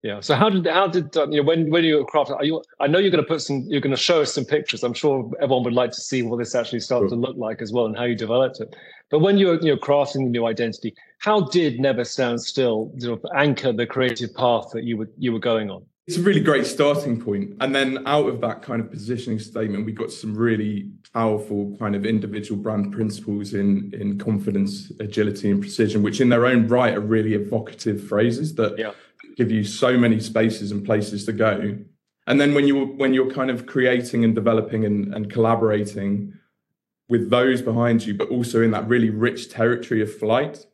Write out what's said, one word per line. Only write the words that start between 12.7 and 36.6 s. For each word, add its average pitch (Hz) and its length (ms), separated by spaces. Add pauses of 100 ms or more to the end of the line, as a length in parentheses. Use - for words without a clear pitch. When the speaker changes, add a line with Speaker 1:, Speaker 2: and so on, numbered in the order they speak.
Speaker 1:
sort 117 200
of - 60 (100)
anchor 139 380
the 117 120
creative 120 500
path 120 380
that 113 100
you 117 140
were, 110 200
you 123 160
were 110 60
going 110 300
on? 95 140 (240)
Speaker 2:
It's - 100
a 170 40
really 180 180
great 139 260
starting 143 560
point. 101 380
And 135 160
then 135 320
out 147 220
of 110 120
that 117 220
kind 117 180
of 113 80
positioning 113 480
statement, 107 480
we 110 60
got 110 200
some 107 220
really 107 560 (240)
powerful 104 640
kind 104 160
of 101 120
individual 104 540
brand 104 340
principles 104 600
in, 101 400
in 101 240
confidence, 101 720 (100)
agility, 104 500
and 101 100
precision, 107 420
which 104 180
in 123 80
their 120 180
own 117 200
right 120 280
are 104 60
really 107 340
evocative 104 720
phrases 120 480
that 104 240
Speaker 1:
Yeah. 107 140 (440)
Speaker 2:
give 117 140
you 107 120
so 127 360
many 113 200
spaces 110 520
and 101 120
places 104 420
to 117 60
go. 104 460 (480)
And 139 160
then 143 140
when 139 120
you, 139 180
when 135 280
you're 131 180
kind 131 200
of 120 160
creating 127 560
and 113 100
developing 110 520
and, 104 280
and 104 180
collaborating 104 1040 (760)